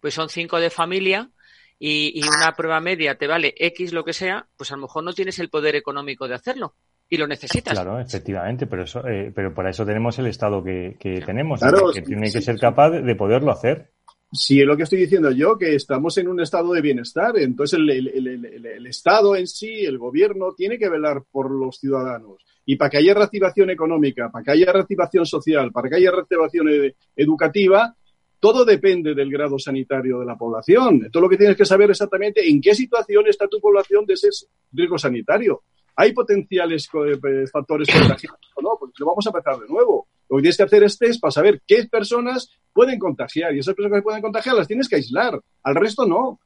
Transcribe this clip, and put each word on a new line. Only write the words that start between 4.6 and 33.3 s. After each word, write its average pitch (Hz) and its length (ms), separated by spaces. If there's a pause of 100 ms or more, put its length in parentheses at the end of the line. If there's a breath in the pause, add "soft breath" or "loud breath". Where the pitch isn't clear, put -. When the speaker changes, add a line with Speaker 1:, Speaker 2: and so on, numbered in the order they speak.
Speaker 1:
a 139 40
lo 139 60
mejor 156 220
no 175 80
tienes 185 260
el 170 120
poder 151 260
económico 143 500
de 123 100
hacerlo 240 380 (360)
y 165 80
lo 151 80
necesitas. - 480
Speaker 2:
Claro, 98 260
efectivamente, 110 680
pero 92 180
eso, 123 220
eh, 107 280
pero 95 180
para 92 160
eso 95 160
tenemos 110 340
el 131 100
Estado 101 360
que, 92 340
que 98 180
Speaker 1:
Claro. 90 100
Speaker 2:
tenemos, 131 340
Speaker 3:
Claro, 175 320
Speaker 2:
que 98 80
Speaker 3:
sí, 82 60
Speaker 2:
tiene 104 160
que 104 160
Speaker 3:
sí, 82 40
Speaker 2:
ser 120 120
Speaker 3:
sí. 101 80
Speaker 2:
capaz 127 260
de, 165 140
de 123 140
poderlo 117 360
hacer. - 380 (460)
Speaker 3:
Sí, 139 240
es 139 60
lo 147 100
que 147 60
estoy 170 160
diciendo 170 320
yo, 156 260
que 165 200
estamos 143 420
en 180 80
un 180 140
estado 170 320
de 170 80
bienestar. 151 580
Entonces, 143 400
el, 156 100
el, 131 200
el, 131 180
el, 127 200
el, 117 200
el 113 220
Estado 202 480
en 185 100
sí, 214 380
el 139 120
gobierno, 180 600
tiene 202 200
que 214 120
velar 151 420
por 135 220
los 131 260
ciudadanos. 127 600 (280)
Y 135 80
para 139 160
que 143 80
haya 180 160
reactivación 196 560
económica, 156 600
para 117 120
que 139 60
haya 180 220
reactivación 185 520
social, 143 460
para 123 180
que 143 80
haya 185 140
reactivación 170 580
ed-, 143 260 (200)
educativa, 185 800 (460)
todo 226 240
depende 185 500
del 139 160
grado 143 260
sanitario 131 640
de 123 80
la 120 100
población. 156 580 (100)
Entonces, 165 180
lo 185 60
que 190 80
tienes 202 200
que 208 100
saber 196 240
exactamente 202 580
en 147 120
qué 196 140
situación 214 540
está 202 180